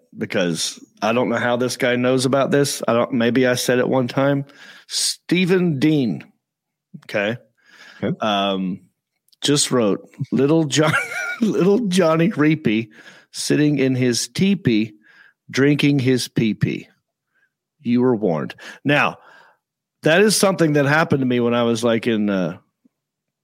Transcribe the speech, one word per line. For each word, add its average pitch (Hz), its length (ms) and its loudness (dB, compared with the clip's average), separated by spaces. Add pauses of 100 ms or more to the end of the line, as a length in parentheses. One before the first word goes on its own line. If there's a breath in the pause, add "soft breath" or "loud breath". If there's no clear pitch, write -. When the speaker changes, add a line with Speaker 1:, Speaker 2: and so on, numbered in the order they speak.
(180)
Speaker 1:
because 90 600 -4 (220)
I 107 100 0
don't 120 160 0
know 117 100 -2
how 123 200 0
this 123 180 -2
guy 123 220 0
knows 127 280 0
about 135 260 0
this. 143 360 0
I 117 60 0
don't. 117 200 0
Maybe 120 340 2
I 123 80 0
said 123 240 0
it - 100 0
one 127 180 0
time. 139 380 -2 (420 loud breath)
Stephen 175 920 -2
Dean. 131 440 0 (840)
Okay. 107 320 -4 (640 loud breath)
Speaker 2:
Okay. 101 200 -4
Speaker 1:
Um, 98 580 -2 (640)
just 143 300 0
wrote, 110 380 0 (220)
"Little 143 320 2
John, 151 300 0 (240)
<laughs> - 240 -8
little 196 460 2
Johnny 165 420 2
Reapy 143 580 0 (440 loud breath)
sitting 147 460 0
in 131 160 0
his 123 360 0
teepee, 107 640 0 (580 soft breath)
drinking 143 480 2
his 123 300 0
pee-pee. - 580 -2 (960)
You 120 180 0
were 123 160 2
warned." 85 400 -4 (300 loud breath)
Now, 127 320 0 (840 soft breath)
that 165 180 4
is 214 160 2
something 165 360 2
that 143 120 2
happened 151 340 2
to 131 60 0
me 123 160 0
when 120 120 0
I 120 100 2
was, 117 200 0
like, 117 240 0
in, 104 220 0
uh, 92 300 -2 (840)